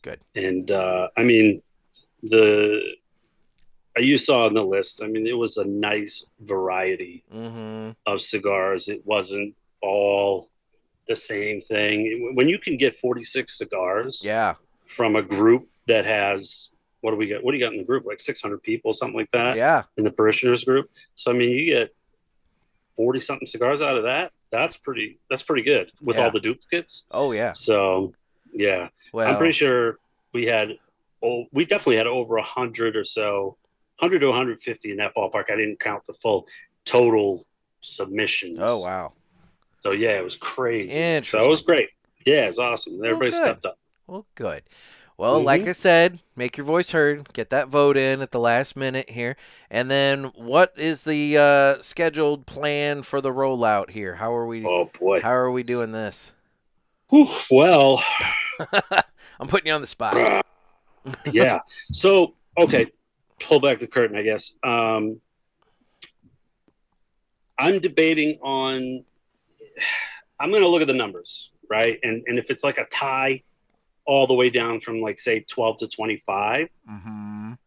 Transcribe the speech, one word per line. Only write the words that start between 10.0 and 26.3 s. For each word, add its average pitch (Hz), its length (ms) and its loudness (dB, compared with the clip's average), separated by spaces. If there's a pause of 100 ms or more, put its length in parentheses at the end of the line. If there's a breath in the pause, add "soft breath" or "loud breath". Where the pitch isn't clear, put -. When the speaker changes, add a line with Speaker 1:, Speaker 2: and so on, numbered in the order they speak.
Speaker 2:
the 113 80 -2
same 104 460 -6
thing. 110 760 -2
When 127 140 4
you 196 100 0
can 151 180 -6
get 123 180 2
forty-six 123 600 -4
cigars 101 680 -4
Speaker 1:
Yeah. 104 300 0 (300)
Speaker 2:
from 110 300 0
a 110 60 2
group 107 460 4 (200)
that 110 180 4
has, 101 640 -2 (320)
what 110 100 -2
do 107 60 -2
we 107 100 -2
got? 104 160 -6
What 131 80 0
do 147 60 -2
you 123 60 0
got 110 100 -2
in 107 40 -10
the 92 80 -10
group? 127 200 -2
Like, 104 140 -10
six - 220 -6
hundred 101 220 -8
people, 113 280 -4
something 107 260 -6
like 107 140 -6
that? 123 240 0
Speaker 1:
Yeah. 127 280 2 (140)
Speaker 2:
In 107 60 -2
the 104 80 0
parishioners 117 540 2
group. 131 240 0 (240 soft breath)
So, - 180 -2
I 123 40 2
mean, 123 160 2
you 139 140 -2
get 123 280 0 (1000)
forty-something 127 500 -2
cigars 123 360 0
out 139 160 0
of 107 60 -2
that. 139 280 -2 (200)
That's 131 260 -2
pretty, 110 420 -8 (100)
that's 131 140 -4
pretty 135 200 0
good 123 280 2 (100)
with 123 160 0
Speaker 1:
Yeah. 123 80 4
Speaker 2:
all 113 60 2